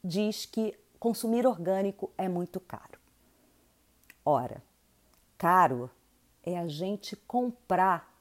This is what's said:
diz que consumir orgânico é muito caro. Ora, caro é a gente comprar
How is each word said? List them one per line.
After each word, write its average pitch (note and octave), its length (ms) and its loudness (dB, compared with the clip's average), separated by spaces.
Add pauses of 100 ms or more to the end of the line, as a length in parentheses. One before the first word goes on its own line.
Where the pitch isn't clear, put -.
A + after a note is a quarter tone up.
diz G#3 420 -2
que A3 320 -4 (220)
consumir A#3 480 0
orgânico G3 680 -2
é F#3+ 140 -2
muito F3 300 -4
caro. - 400 -16 (1200)
Ora, B2+ 380 0 (760)
caro D3 540 4 (540)
é F3 160 -4
a E3+ 80 -4
gente F#3 480 -6
comprar F#3+ 1040 -2